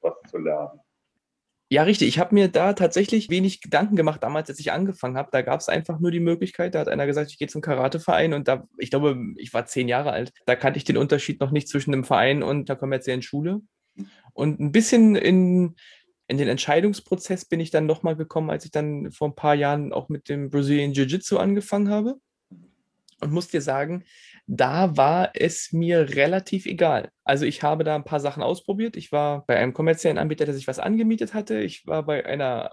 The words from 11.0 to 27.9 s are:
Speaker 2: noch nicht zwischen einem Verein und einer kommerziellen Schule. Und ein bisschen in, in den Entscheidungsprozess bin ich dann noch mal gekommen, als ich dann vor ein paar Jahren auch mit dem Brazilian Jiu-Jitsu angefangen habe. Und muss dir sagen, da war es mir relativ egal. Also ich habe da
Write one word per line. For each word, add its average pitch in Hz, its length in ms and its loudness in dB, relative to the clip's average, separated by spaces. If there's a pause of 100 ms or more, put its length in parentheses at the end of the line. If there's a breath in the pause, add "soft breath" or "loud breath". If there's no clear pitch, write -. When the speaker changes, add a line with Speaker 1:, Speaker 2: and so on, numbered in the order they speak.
Speaker 2:
noch 139 120 0
nicht 147 160 -2
zwischen 139 240 -2
einem 131 120 0
Verein 135 380 2
und 143 260 -2
einer 131 100 -4
kommerziellen 131 440 -4
Schule. 165 380 -4 (720 loud breath)
Und - 260 -2
ein 143 140 -2
bisschen 226 420 8
in, 180 640 4 (500 soft breath)
in 135 120 -2
den 143 100 0
Entscheidungsprozess 180 960 0
bin 165 160 -2
ich 165 100 -6
dann 156 160 2
noch 156 180 0
mal 165 120 -2
gekommen, 156 340 -4
als 151 140 -6
ich - 60 -20
dann 151 400 -4
vor - 180 -4
ein 139 80 -10
paar 147 180 2
Jahren 143 380 0
auch - 160 -4
mit 143 200 -8
dem 143 220 -6
Brazilian 143 420 2
Jiu-Jitsu 139 460 0
angefangen 202 500 0
habe. 214 280 0 (1080)
Und 147 100 -2
muss 170 160 -2
dir 160 120 -2
sagen, 147 440 -4 (420 loud breath)
da 160 500 2
war 156 380 4
es - 400 -2
mir 165 420 2
relativ 185 480 0
egal. 160 460 0 (120)
Also 139 220 0
ich 147 180 -4
habe 156 220 0
da 156 100 -2